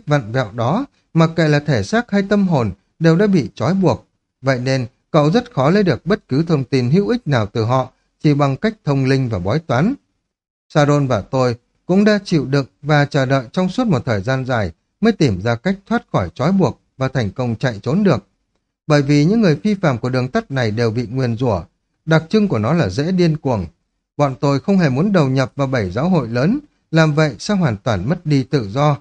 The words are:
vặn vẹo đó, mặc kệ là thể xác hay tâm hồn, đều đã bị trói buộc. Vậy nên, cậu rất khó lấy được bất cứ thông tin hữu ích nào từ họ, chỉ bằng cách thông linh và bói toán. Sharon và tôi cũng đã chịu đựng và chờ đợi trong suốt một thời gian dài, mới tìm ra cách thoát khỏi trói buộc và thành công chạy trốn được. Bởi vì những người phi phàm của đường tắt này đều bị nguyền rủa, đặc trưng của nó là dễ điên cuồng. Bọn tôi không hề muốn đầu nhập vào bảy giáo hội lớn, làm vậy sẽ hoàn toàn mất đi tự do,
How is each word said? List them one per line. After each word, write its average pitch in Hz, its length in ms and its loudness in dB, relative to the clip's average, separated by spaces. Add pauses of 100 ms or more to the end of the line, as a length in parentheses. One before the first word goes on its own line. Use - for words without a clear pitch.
vặn 139 240 -2
vẹo 120 200 -4
đó, 127 340 -2 (280)
mặc 160 220 4
kệ 165 120 2
là 147 120 2
thể 139 240 0
xác 233 280 -4
hay 202 180 0
tâm 202 180 2
hồn, 123 240 0 (280)
đều 160 160 4
đã 208 120 2
bị 180 280 0
trói 131 180 -2
buộc. 180 340 0 (340)
Vậy 131 180 0
nên, 127 280 -2 (240)
cậu 151 200 2
rất 240 220 0
khó 135 160 2
lấy 208 140 4
được 147 220 -2
bất 208 220 -4
cứ 143 160 0
thông 156 200 -2
tin 127 260 0
hữu 196 200 2
ích 240 180 -4
nào 120 180 0
từ 110 180 -4
họ, 123 280 -2 (320)
chỉ 151 100 4
bằng 139 220 0
cách 220 180 -2 (100)
thông 139 220 0
linh 131 240 0
và 104 100 -4
bói 101 200 -2
toán. 160 340 0 (760)
Sharon 143 380 2
và 117 140 0
tôi 127 340 -2 (300)
cũng 196 180 2
đã 208 200 4
chịu 151 220 0
đựng 139 200 0 (160)
và 143 240 2
chờ 135 200 0
đợi 131 260 0
trong 185 180 -2
suốt 247 180 -2
một 131 180 0
thời 104 160 -2
gian 131 240 -4
dài, 110 260 -2 (320)
mới 226 100 4
tìm 107 280 0
ra 117 140 -2
cách 190 200 -4 (100)
thoát 233 260 -4
khỏi 98 240 -2
trói 143 160 0
buộc 185 300 0 (160)
và 131 100 -2
thành 117 240 -4
công 120 240 -4
chạy 113 240 -4
trốn 175 240 -2
được. 160 240 0 (600)
Bởi 147 140 4
vì 147 240 2
những 220 160 2
người 151 220 2
phi 208 120 0
phàm 143 220 0
của 127 120 -6
đường 127 180 -2
tắt 226 240 -6
này 123 200 -2
đều 113 200 0
bị 117 160 -4
nguyền 120 300 -2
rủa, 110 260 -2 (420)
đặc 160 240 2
trưng 214 180 2
của 139 120 -2
nó 113 140 0
là 147 160 0
dễ 139 220 -4
điên 170 260 2
cuồng. 113 280 -4 (520)
Bọn 139 220 0
tôi 139 200 0
không 196 180 0
hề 165 120 4
muốn 156 220 0
đầu 156 180 2
nhập 131 260 0
vào 139 120 -2
bảy 117 240 -2
giáo 131 180 -2
hội 147 180 0
lớn, 139 320 0 (320)
làm 160 220 2
vậy 147 260 0
sẽ - 140 -4
hoàn 151 240 0
toàn 104 320 -2
mất 180 160 -4
đi 143 180 2
tự 120 260 -4
do, 143 320 0